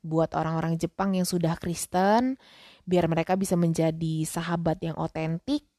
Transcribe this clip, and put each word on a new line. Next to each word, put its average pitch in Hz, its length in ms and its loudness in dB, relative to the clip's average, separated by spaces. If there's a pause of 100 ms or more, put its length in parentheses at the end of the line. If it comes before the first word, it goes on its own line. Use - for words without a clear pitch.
buat 160 320 0
orang-orang 160 400 0
Jepang 190 400 -2
yang 180 80 2
sudah 170 320 0
Kristen, 208 800 0 (480)
biar 175 240 2
mereka 165 320 0
bisa 190 160 0
menjadi 160 720 2
sahabat 170 560 -2
yang 160 160 -6
otentik 165 640 -4 (140)